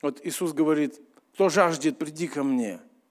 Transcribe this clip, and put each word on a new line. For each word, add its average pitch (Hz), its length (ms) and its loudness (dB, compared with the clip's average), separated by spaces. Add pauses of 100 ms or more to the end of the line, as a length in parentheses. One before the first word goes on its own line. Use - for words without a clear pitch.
вот 139 200 -4
Иисус 170 300 -4
говорит: 151 480 0 (340)
«Кто 190 140 4
жаждет, 160 500 2
приди 156 300 -6
ко 143 140 -6
мне. 123 360 -2 (320)